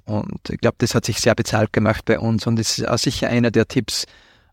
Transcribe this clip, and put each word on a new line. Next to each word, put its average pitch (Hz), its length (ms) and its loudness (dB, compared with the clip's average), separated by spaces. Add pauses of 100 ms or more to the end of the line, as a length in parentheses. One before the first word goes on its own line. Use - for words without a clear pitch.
Und - 440 -6
ich - 100 -6
glaub, - 200 0
das - 160 0
hat 120 100 2
sich 113 140 -4
sehr 110 160 4
bezahlt 107 380 0
gemacht 107 320 0
bei - 140 2
uns 113 280 0
und 117 120 2
ist 113 280 -2
auch 120 120 0
sicher - 300 -2
einer 120 220 2
der 110 160 2
Tipps - 400 -4 (460)